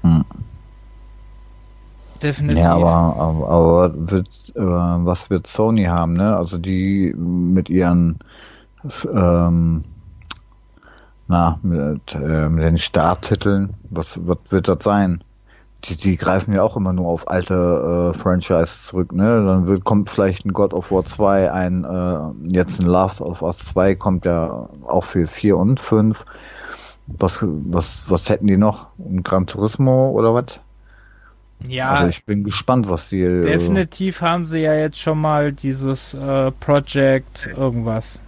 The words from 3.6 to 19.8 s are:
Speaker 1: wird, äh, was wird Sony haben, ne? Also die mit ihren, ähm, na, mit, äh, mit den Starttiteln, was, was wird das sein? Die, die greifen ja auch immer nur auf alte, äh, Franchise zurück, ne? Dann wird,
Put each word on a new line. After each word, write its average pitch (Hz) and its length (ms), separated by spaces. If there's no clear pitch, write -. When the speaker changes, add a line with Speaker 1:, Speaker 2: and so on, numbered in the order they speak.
Speaker 1:
wird, 95 180
äh, 117 60
was 87 720
wird 95 160
Sony 110 380
haben, 85 300
ne? 101 220
Also 87 220
die 95 580
mit 87 520
ihren, 87 500
ähm, 85 720
na, 85 340
mit, 76 520
äh, 78 340
mit 80 160
den 82 140
Starttiteln, 98 960
was, 82 360
was 87 120
wird 95 200
das 90 140
sein? 101 400
Die, 87 120
die 92 200
greifen 95 380
ja 95 80
auch 110 140
immer 92 180
nur 90 140
auf 85 220
alte, 87 840
äh, 85 40
Franchise 90 540
zurück, 90 260
ne? 107 320
Dann 92 220
wird, 95 180